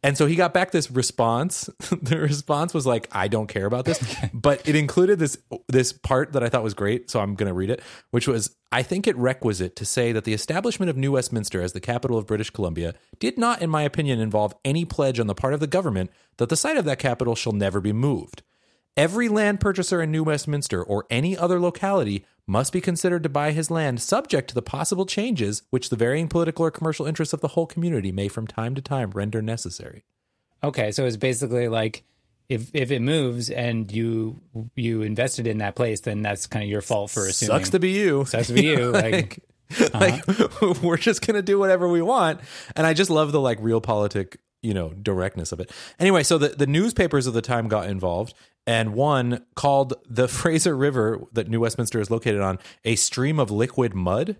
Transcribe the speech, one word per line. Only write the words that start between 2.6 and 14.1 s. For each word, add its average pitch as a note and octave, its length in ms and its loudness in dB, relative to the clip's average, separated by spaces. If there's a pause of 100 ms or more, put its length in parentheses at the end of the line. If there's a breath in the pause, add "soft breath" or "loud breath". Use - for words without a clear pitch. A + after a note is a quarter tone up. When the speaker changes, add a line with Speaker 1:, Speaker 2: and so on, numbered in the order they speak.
Speaker 1:
was C#3+ 140 0
like, A#2 240 0
"I F#2+ 160 -2
don't G#2+ 220 -2
care G2 180 -4
about B2 180 -2
this." D#3+ 180 0
Speaker 2:
<laughs> - 0 -
Okay. - 300 -4
Speaker 1:
But C#3 360 2
it D3+ 80 4
included F3 420 4
this, D3+ 180 0 (320)
this B2+ 240 4
part C3 420 0
that B2+ 100 2
I A#2 40 0
thought A#2 140 0
was A2 120 -2
great, A2 360 -2
so - 80 0
I'm G2+ 160 0
gonna G2 180 -2
read F#2 180 -2
it, - 120 -4 (300 loud breath)
which A#2+ 160 2
was, A#2 260 -2 (160)
"I B2 140 0
think G3 240 0
it F3 80 2
requisite A#2 580 0
to - 100 -10
say A#2+ 280 0
that A2 100 0
the A2 100 -2
establishment F3+ 580 -2
of C3+ 60 -4
New C3+ 140 0
Westminster A#2+ 500 -2
as F2+ 120 -4
the F#2+ 80 -8
capital A#2+ 360 -2
of G#2+ 80 -2
British G#2+ 260 -2
Columbia E2+ 440 -4 (240 soft breath)
did - 180 -2
not, A#3 260 0
in E3+ 60 -2
my D#3 140 0
opinion, C#3+ 380 0